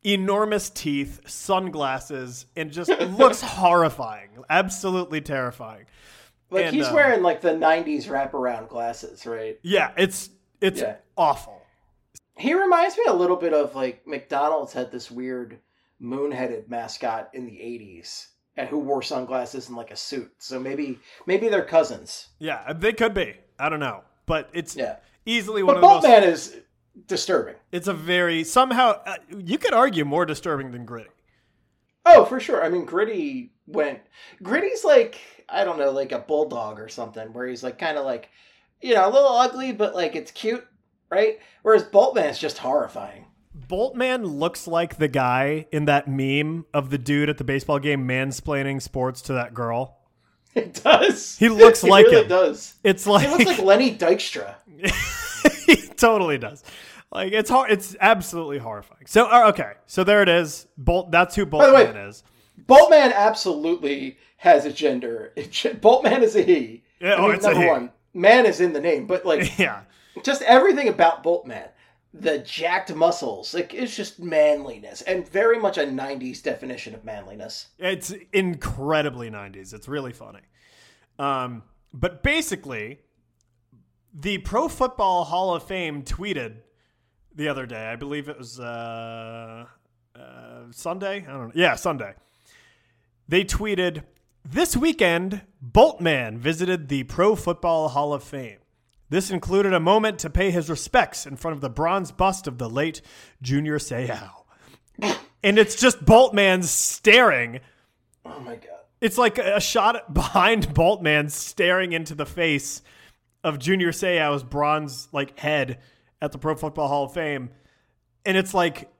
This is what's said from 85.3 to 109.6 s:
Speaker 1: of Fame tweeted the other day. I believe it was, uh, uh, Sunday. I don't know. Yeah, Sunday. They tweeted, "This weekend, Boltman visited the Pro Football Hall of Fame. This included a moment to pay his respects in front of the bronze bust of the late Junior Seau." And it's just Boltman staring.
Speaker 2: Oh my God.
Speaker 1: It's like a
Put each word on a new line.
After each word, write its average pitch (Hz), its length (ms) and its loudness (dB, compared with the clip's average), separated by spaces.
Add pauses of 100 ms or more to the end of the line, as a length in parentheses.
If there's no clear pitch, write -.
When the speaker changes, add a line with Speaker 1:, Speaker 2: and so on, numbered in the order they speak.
Speaker 1:
of 160 80 -8
Fame 160 400 -8
tweeted 139 520 -8 (800)
the 151 140 -8
other 135 180 -6
day. 113 220 -14
I 117 80 -10
believe 143 320 -10
it 147 100 -14
was, 123 220 -20
uh, 113 1080 -14 (480)
uh, 120 60 -20 (520)
Sunday. 190 540 -10
I 139 60 -18
don't 131 160 -14
know. 117 80 -16
Yeah, 160 200 0
Sunday. 120 380 -8 (1160)
They 185 160 0
tweeted, 185 580 -4 (400)
"This 233 320 -2
weekend, 196 680 -2 (220)
Boltman 143 760 2
visited 165 500 -4
the 139 140 -4
Pro 190 340 0
Football 165 520 -2
Hall 143 240 -4
of 139 100 -6
Fame. 120 340 -14 (520)
This 185 200 -2
included 190 440 0
a 180 80 2
moment 202 380 2
to 165 100 -8
pay 185 220 0
his 165 180 -4
respects - 560 -2
in 139 100 -14
front 160 200 -8
of 143 60 -12
the 139 80 -6
bronze 175 440 -4
bust 185 340 -2
of 127 100 -12
the 120 120 -8
late 147 320 -6 (400)
Junior 147 360 -2
Seau." 120 520 -8 (1120)
And 202 140 4
it's 208 180 4
just 240 300 2
Boltman 202 580 6
staring. 156 960 4 (680)
Speaker 2:
Oh - 160 -18
my 233 140 -16
God. - 120 -20 (340)
Speaker 1:
It's 226 160 -2
like 233 200 2
a 202 220 0